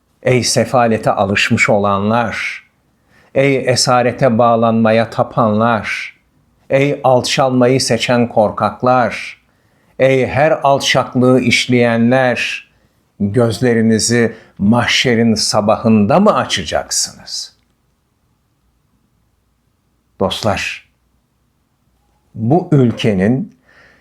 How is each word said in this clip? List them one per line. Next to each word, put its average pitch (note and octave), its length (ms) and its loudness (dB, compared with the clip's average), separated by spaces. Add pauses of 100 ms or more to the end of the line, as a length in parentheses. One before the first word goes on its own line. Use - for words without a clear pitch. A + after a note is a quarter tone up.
(220)
ey B2+ 200 0
sefalete A#2 680 0
alışmış G2+ 600 0
olanlar, G2+ 920 -2 (720)
ey C3+ 220 2
esarete B2 800 0
bağlanmaya A2+ 720 2
tapanlar, A2 1040 -2 (540)
ey C#3 340 0
alçalmayı B2+ 760 2
seçen A#2+ 480 0
korkaklar, A2+ 1160 -2 (560)
ey C3 280 2
her C3 240 0
alçaklığı B2+ 920 2
işleyenler, A#2+ 1300 0 (520)
gözlerinizi A2+ 1160 0 (240)
mahşerin A2+ 760 0
sabahında G#2+ 840 2
mı G3+ 160 4
açacaksınız?" - 1200 -6 (2750)
Dostlar, - 680 -4 (1500)
bu C3+ 380 -2
ülkenin A#2+ 880 0 (420)